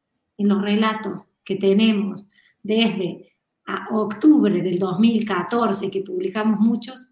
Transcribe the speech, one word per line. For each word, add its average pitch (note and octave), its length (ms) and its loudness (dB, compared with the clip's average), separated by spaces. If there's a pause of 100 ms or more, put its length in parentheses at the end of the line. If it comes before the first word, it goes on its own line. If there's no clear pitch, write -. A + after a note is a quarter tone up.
(380)
En G3+ 100 0
los G3 140 2
relatos G#3 680 -2 (140)
que - 120 -6
tenemos G3 720 0 (360)
desde G3 720 -2 (340)
a - 240 -8
octubre G#3 680 4
del F3+ 180 -2
dos F3+ 200 -2
mil A3+ 260 4
catorce, G3 680 -2
que F#3+ 100 -4
publicamos F#3+ 580 -2
muchos A#3+ 520 -2